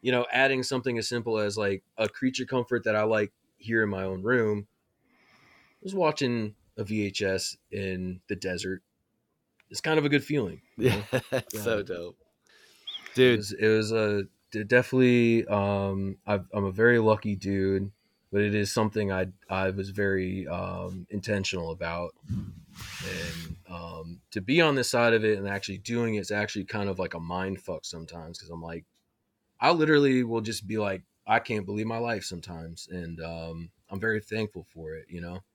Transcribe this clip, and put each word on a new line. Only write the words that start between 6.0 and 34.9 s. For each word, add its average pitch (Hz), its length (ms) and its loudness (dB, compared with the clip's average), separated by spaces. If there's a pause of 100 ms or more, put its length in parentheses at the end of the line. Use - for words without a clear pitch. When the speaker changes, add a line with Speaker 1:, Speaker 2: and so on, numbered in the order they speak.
Speaker 1:
a 107 80 -6
V 104 200 0
H 98 180 -4
S 95 340 -2 (140)
in 92 580 -6
the 101 80 -4
desert. 92 460 -6 (880)
It's - 100 -10
kind 156 180 4
of 147 60 2
a 147 60 4
good 143 140 4
feeling, 131 360 -2 (160)
you 117 140 4
Speaker 2:
<laughs> - 0 -
Yeah, 107 120 2 (100)
Speaker 1:
know? 123 100 0 (100)
Speaker 2:
it's 117 300 -4
so 110 200 0
Speaker 1:
Yeah. - 0 -
Speaker 2:
dope. 87 340 -8 (960)
Speaker 1:
It - 0 -
Speaker 2:
Dude. 127 240 8
Speaker 1:
was, 101 140 -6
it 107 160 2
was 110 240 4
a, 104 320 2 (260)
d-, 107 140 -4
definitely, 123 840 6
um, 98 800 0
I've, 101 260 0
I'm 104 120 0
a 95 80 -2
very 117 260 6
lucky 107 380 4
dude, 98 540 0 (400)
but 101 120 2
it 104 120 2
is 104 180 0
something 107 400 0
I, 95 140 0 (240)
I 95 200 0
was 98 200 -4
very, 95 580 -2
um, 90 640 -6
intentional 95 600 -4
about. 85 420 -6 (140)
And, - 1300 -10 (120)
um, 85 520 -12 (100)
to 107 100 -4
be 127 220 2
on 151 140 6
this 127 140 0
side 117 240 4
of 110 100 4
it 107 140 4
and 98 100 -6
actually 98 300 -6
doing 117 360 -2
it's 101 160 -4
actually 104 340 -4
kind 101 240 -4
of 92 100 -4
like 90 160 -4
a 82 60 -8
mind 90 400 -4
fuck 80 240 -8
sometimes, 82 560 -12
'cause - 100 -18
I'm 82 120 -12
like, 82 240 -12 (760)
I 143 120 6
literally 143 520 6
will 113 160 -2
just 107 260 -6
be 107 120 -4
like, 98 240 -2 (240)
"I 113 140 4
can't 107 260 -4
believe 104 200 -4
my 113 120 -4
life" 117 260 -4
sometimes, 82 640 -12
and, 85 320 -10
um, 82 500 -10 (200)
I'm 98 100 -6
very 110 200 0
thankful 107 440 -6
for 78 300 -14